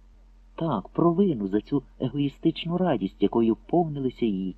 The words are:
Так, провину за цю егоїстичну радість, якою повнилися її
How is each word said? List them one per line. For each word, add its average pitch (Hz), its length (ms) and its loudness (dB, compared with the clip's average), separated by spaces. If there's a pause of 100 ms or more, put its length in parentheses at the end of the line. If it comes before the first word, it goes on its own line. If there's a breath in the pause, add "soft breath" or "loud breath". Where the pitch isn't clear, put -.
(560)
Так, 139 340 -4
провину 165 580 2
за 101 140 0
цю 139 220 -4 (160)
егоїстичну 147 760 -2
радість, 120 460 -2
якою 113 320 2
повнилися 143 680 -2
її 95 320 -4